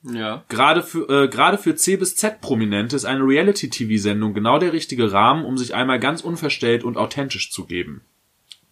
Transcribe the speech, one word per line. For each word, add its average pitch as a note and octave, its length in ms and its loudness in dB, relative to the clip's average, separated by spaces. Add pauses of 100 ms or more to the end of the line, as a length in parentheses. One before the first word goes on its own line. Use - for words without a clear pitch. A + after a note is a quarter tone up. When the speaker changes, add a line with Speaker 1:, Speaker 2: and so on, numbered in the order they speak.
Speaker 1:
Ja. A#2 460 -8
Speaker 2:
Gerade D3 340 2
für, C#3+ 420 2
äh, C3+ 40 2
gerade E3+ 300 2
für D#3 160 0
C F#3+ 220 0
bis F#3 200 -2
Z G#3+ 240 -2
Prominente A2 560 0
ist A#2 80 -4
eine C3+ 200 0
Reality-T-V-Sendung A2 1080 2
genau A2 260 2
der E3+ 140 0
richtige B2 400 0
Rahmen, B2+ 320 4
um C3 140 -4
sich B2 160 -6
einmal B2+ 240 0
ganz C#3+ 240 -2
unverstellt C#3 640 -2
und A#2+ 120 -4
authentisch C3 540 -4
zu F2+ 160 -10
geben. D#2+ 360 -8 (680)